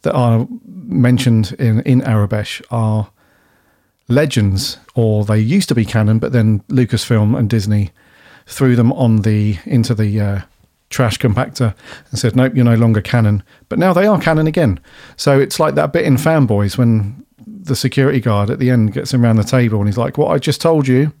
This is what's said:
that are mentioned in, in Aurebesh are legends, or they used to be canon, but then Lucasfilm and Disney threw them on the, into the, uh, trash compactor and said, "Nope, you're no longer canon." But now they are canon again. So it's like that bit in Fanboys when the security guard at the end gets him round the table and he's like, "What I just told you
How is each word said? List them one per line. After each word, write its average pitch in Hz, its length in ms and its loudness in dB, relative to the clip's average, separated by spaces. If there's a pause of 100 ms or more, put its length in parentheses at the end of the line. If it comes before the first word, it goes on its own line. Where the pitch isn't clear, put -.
that - 100 -2
are 117 340 0 (200)
mentioned 120 920 0
in, 113 240 0
in 127 200 2
Aurebesh 107 580 -2 (100)
are 110 380 -2 (1000)
legends, 117 680 0 (180)
or 107 300 0
they 104 140 0
used 143 300 0
to 156 60 0
be 113 120 2
canon, 110 320 0
but - 140 -2
then 110 360 2
Lucasfilm 117 720 0
and 107 100 0
Disney 104 420 0 (560)
threw 131 300 0
them 117 180 2
on 113 280 2
the, 107 420 0
into 120 300 0
the, 107 260 -2
uh, 101 200 -2 (520)
trash 120 260 -2
compactor 120 560 -2 (360)
and 110 80 -8
said, 110 180 -2
"Nope, 127 180 2
you're 127 100 2
no 117 120 4
longer 113 240 2
canon." 104 420 0 (260)
But - 120 -4
now 185 120 2
they 185 140 2
are 208 140 2
canon 156 260 0
again. 151 320 0 (380)
So 139 240 2
it's - 180 -2
like 156 160 0
that 151 180 -2
bit 165 120 0
in 139 120 2
Fanboys 120 640 0
when 117 460 0 (220)
the - 300 -8
security 135 440 0
guard 104 300 0
at - 100 -4
the 127 100 0
end 110 220 2
gets - 200 -6
him 127 100 2
round 113 160 4
the 104 60 2
table 117 360 0
and 101 80 0
he's 101 100 -4
like, - 200 -4
"What 147 120 0
I 147 80 0
just - 220 -4
told 160 260 2
you 135 340 2